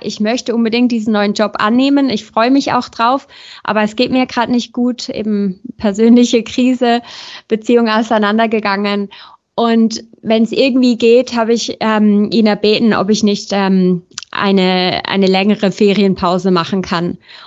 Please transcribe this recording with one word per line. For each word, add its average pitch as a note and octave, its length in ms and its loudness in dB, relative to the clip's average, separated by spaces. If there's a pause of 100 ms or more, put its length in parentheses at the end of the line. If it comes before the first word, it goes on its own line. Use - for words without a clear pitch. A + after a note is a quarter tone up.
ich - 180 -8
möchte A3+ 360 -4
unbedingt A#3 360 0
diesen A3 220 -2
neuen G#3 200 0
Job G#3 260 -4
annehmen. C4 500 2
Ich G#3+ 160 -4
freu A3+ 240 0
mich C4+ 240 2
auch B3 160 -2
drauf, B3+ 380 -2 (360)
aber G#3+ 200 0
es G#3+ 120 -4
geht - 160 0
mir B3+ 140 0
grad A#3 240 -4
nicht B3 240 -2
gut, B3 360 -4
eben G3+ 520 -4 (160)
persönliche A#3 680 4
Krise, A#3+ 580 0 (460)
Beziehung A#3 400 0
auseinandergegangen. G#3+ 1200 0 (460)
Und A3+ 480 0 (180)
wenn's A3 300 0
irgendwie B3 460 2
geht, A#3+ 380 2
hab A#3 140 -2
ich, - 300 -4
ähm, G#3 520 2
ihn A3 160 2
erbeten, G#3 460 2
ob G3 160 -2
ich G#3 140 0
nicht, G#3 300 -2
ähm, F#3 480 2 (300)
eine, F#3 760 0
eine G3 200 0
längere G3 440 0
Ferienpause F#3+ 800 0
machen E3 300 -2
kann. F3 360 -6 (300)